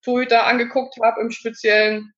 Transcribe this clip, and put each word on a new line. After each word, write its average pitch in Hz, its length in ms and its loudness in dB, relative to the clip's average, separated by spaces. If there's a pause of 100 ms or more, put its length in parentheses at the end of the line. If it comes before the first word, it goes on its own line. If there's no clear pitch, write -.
Torhüter 247 420 2
angeguckt 240 560 -2
habe 226 200 2
im 226 100 -4
Speziellen. 214 880 -2